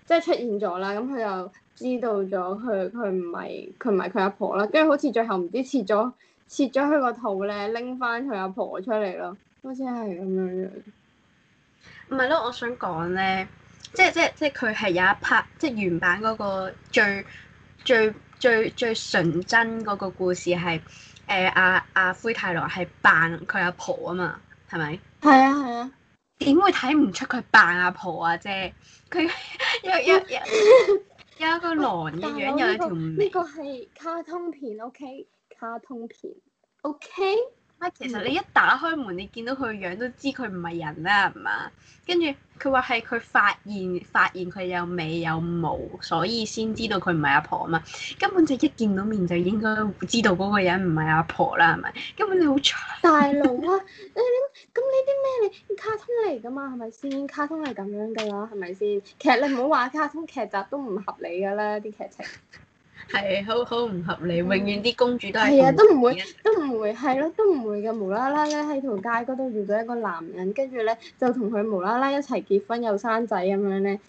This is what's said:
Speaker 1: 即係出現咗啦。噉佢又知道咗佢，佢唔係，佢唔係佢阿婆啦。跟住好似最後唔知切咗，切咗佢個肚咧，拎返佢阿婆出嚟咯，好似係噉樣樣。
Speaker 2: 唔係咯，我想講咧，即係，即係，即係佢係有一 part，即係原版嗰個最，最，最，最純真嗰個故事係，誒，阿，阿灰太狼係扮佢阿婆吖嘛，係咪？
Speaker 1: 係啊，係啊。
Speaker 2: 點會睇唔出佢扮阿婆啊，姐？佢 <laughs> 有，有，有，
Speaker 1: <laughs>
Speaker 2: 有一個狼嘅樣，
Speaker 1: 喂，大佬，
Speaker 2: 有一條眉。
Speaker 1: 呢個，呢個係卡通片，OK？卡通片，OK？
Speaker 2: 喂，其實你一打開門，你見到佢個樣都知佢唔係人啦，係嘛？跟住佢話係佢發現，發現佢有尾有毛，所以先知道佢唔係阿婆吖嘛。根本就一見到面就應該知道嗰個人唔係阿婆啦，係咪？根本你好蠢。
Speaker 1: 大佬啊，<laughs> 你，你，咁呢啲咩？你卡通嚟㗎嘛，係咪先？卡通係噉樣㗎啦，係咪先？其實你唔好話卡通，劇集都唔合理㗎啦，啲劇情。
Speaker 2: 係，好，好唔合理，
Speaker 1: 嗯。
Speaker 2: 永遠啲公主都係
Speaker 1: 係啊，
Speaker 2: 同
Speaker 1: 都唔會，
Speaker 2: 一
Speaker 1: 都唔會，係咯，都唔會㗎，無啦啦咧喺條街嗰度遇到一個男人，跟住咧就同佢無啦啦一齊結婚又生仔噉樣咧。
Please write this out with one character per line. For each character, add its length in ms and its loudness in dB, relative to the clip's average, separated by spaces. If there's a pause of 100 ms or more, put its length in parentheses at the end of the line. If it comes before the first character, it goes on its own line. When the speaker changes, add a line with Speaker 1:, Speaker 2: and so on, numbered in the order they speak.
Speaker 1:
即 100 2
係 60 4
出 120 0
現 140 -2 (120)
咗 180 -2
啦。 140 -4
噉 180 -4
佢 120 -4
又 300 -4 (220)
知 280 -4
道 200 0
咗 400 -4
佢， 300 -2
佢 180 -6
唔 220 -4
係， 380 -10 (100)
佢 120 0
唔 40 4
係 140 0
佢 100 -2
阿 100 2
婆 280 -4
啦。 100 2
跟 160 4
住 80 6
好 60 4
似 120 0
最 160 0
後 120 -2
唔 120 -4
知 140 -4
切 200 -2
咗， 280 0 (380)
切 180 0
咗 180 0
佢 140 2
個 140 0
肚 320 -4
咧， 240 -4
拎 280 -6
返 300 -4
佢 80 -6
阿 140 -4
婆 320 -6
出 100 -4
嚟 260 -2
咯， 200 -10 (260)
好 100 -10
似 100 -8
係 360 -6
噉 20 -8
樣 460 -4
樣。 20 -10 (1400)
Speaker 2:
唔 60 -6
係 120 2
咯， 180 2
我 60 -4
想 260 -8
講 360 -4
咧， 340 -2 (460)
即 100 2
係， 80 4
即 80 -2
係， 160 2
即 100 -2
係 60 2
佢 240 -4
係 140 -2
有 140 2
一 40 6 (180)
part， 180 4 (140)
即 120 -2
係 60 -6
原 240 0
版 220 0
嗰 140 0
個 380 -4 (180)
最， 340 2 (580)
最， 300 4 (260)
最， 320 4
最 240 -2
純 500 0
真 380 2
嗰 120 -2
個 140 -6
故 240 -2
事 180 -6
係， 280 -2 (480)
誒， 240 2
阿， 420 4
阿 200 2
灰 200 -4
太 200 -4
狼 160 -2
係 180 -6 (140)
扮 440 4
佢 160 -4
阿 100 0
婆 260 -6
吖 180 -6
嘛， 240 -4 (300)
係 100 -8
咪？ 200 -4 (220)
Speaker 1:
係 80 6 (140)
啊， 100 4
係 200 -4
啊。 180 -8 (480)
Speaker 2:
點 160 4
會 160 6
睇 260 2
唔 160 4
出 120 -6
佢 260 -4
扮 260 2
阿 140 0
婆 340 -8
啊， 120 2
姐？ 360 -6 (380)
佢 100 -2
<laughs> 600 -4
有， 80 -2 (240)
有， 120 6
有， 120 -6 (580)
Speaker 1:
<laughs> 400 -12
Speaker 2:
有 200 0
一 20 -2
個 160 -2
狼 440 -2
嘅 140 -6
樣， 20 -8
Speaker 1:
喂， 100 -4
大 100 -2
佬， 20 0 (100)
Speaker 2:
有 60 2
一 40 -2
條 120 -2
眉。 60 -4
Speaker 1:
呢 220 -4
個， 60 4
呢 60 2
個 120 -2 (200)
係 340 -10
卡 280 -8
通 280 -8
片， 280 -10
OK？ 480 -14 (320)
卡 200 -10
通 280 -12
片， 260 -16 (480)
OK？ 260 -8 (720)
Speaker 2:
喂， 180 -4
其 120 -10
實 140 -6
你 120 -2
一 40 0 (140)
打 240 4
開 180 -2
門， 220 -6
你 100 -8
見 180 -12
到 80 -4
佢 60 -8
個 140 -4
樣 240 -6
都 120 -6
知 200 -6
佢 180 -6
唔 140 -8
係 240 -6
人 180 -8
啦， 320 2
係 40 -16
嘛？ 320 -6 (340)
跟 140 0
住 60 2 (340)
佢 120 -2
話 100 4
係 200 -2
佢 180 -6
發 460 2
現， 340 -4 (120)
發 180 4
現 220 -8
佢 140 -8
有 200 -4 (100)
尾 260 -4
有 200 -2
毛， 380 -2 (220)
所 260 -2
以 180 -2
先 300 -4
知 120 -4
道 120 0
佢 120 -2
唔 80 2
係 100 2
阿 120 4
婆 200 -4
吖 60 -6
嘛。 160 -2 (360)
根 160 0
本 100 6
就 80 2
一 40 -2 (180)
見 200 0
到 80 -2
面 220 0
就 100 0
應 240 0
該 100 0 (380)
知 140 2
道 120 4
嗰 180 0
個 80 2
人 280 2
唔 60 2
係 140 0
阿 160 4
婆 340 -2
啦， 180 6
係 60 -6
咪？ 120 -8 (240)
根 120 0
本 100 2
你 60 6
好 140 4
蠢。 200 0 (220)
Speaker 1:
大 300 8
佬 200 2
啊， 300 0
<laughs> 320 -18
你， 80 0
你， 160 2 (360)
咁 80 0
呢 140 0 (120)
啲 340 0
咩？ 100 2 (180)
你 60 -4
卡 220 -8
通 80 -10 (220)
嚟 140 -2
㗎 100 -12
嘛， 160 -8
係 100 -10
咪 140 -10
先？ 360 -6
卡 200 -4
通 180 -6
係 80 -6
噉 140 -8
樣 260 -6
㗎 180 -4
啦， 220 -6
係 40 -10
咪 180 -8
先？ 260 -2 (160)
其 120 -2
實 180 4
你 80 0
唔 80 -2
好 60 0
話 200 2
卡 180 -2
通， 200 -10
劇 180 -12
集 120 -6 (120)
都 80 -6
唔 220 -6
合 200 -8
理 220 -6
㗎 140 -2
啦， 240 -2
啲 40 -16
劇 140 -12 (140)
情。 140 -18 (840)
Speaker 2:
係， 340 -2
好， 200 0
好 220 -2
唔 160 -4
合 220 -6
理， 160 0
Speaker 1:
嗯。 60 0
Speaker 2:
永 80 -2
遠 260 0
啲 140 0
公 240 2
主 120 -8
都 80 0
係 100 4 (100)
Speaker 1:
係 60 10
啊， 80 6
Speaker 2:
同 140 10
Speaker 1:
都 80 12
唔 60 4
會， 140 6
Speaker 2:
一 60 -6 (220)
Speaker 1:
都 200 4
唔 160 -2
會， 140 0
係 260 0
咯， 160 0
都 180 4
唔 140 0
會 140 -4
㗎， 120 -2
無 180 -4
啦 180 0
啦 160 2
咧 180 -2
喺 160 -2
條 160 -2
街 140 -4 (200)
嗰 60 -2
度 140 -4
遇 160 -4
到 160 0
一 40 -4
個 100 -6
男 380 -4
人， 200 -4
跟 180 -2
住 60 -8
咧 200 0 (220)
就 140 2
同 180 -2
佢 160 0
無 140 -2
啦 160 0
啦 120 2
一 80 0
齊 260 -4
結 240 0
婚 140 -2
又 160 0
生 300 -2
仔 80 -2
噉 240 0
樣 220 0
咧。 280 0